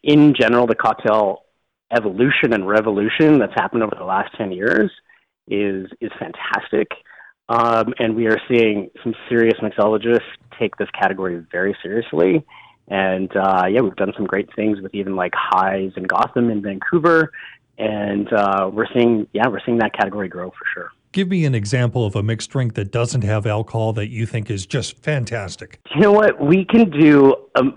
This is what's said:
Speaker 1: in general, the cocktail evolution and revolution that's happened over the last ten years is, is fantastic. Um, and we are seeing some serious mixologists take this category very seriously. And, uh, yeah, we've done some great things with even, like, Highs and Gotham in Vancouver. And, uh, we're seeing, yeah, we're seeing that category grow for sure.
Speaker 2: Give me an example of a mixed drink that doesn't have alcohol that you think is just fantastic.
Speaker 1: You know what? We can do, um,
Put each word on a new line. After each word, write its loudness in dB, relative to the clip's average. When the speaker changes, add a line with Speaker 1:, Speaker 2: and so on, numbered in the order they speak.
Speaker 1:
in 6
general, 4
the 2
cocktail 0
evolution 2
and -2
revolution 2
that's 0
happened -2
over -2
the -10
last -4
ten -4
years 0
is, -4
is -8
fantastic. -6
Um, 0
and -2
we 0
are 2
seeing 2
some -4
serious 2
mixologists 0
take -4
this -6
category -4
very -2
seriously. 0
And, -2
uh, 2
yeah, 2
we've -2
done -2
some -6
great -4
things -2
with -14
even, -6
like, -4
Highs -2
and -8
Gotham 0
in -4
Vancouver. 0
And, -4
uh, 0
we're -4
seeing, 2
yeah, 0
we're -4
seeing -2
that -2
category -4
grow -12
for -14
sure. -14
Speaker 2:
Give -2
me 0
an 0
example -2
of -4
a -2
mixed -6
drink -4
that -6
doesn't -2
have -2
alcohol -4
that -6
you -6
think -8
is -8
just -8
fantastic. -8
Speaker 1:
You 4
know 6
what? 4
We 2
can 4
do, 6
um, 0